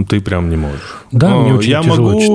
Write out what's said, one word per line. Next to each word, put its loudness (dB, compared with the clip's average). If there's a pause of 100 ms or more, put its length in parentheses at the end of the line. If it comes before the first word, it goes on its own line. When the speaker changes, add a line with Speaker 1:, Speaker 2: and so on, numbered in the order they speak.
Speaker 1:
Ты 0
прям -2
не -2
можешь. -8 (160)
Speaker 2:
Да, 4
Speaker 1:
Но 2
Speaker 2:
мне 2
очень 0
Speaker 1:
я 0
Speaker 2:
тяжело 2
Speaker 1:
могу, 0 (140)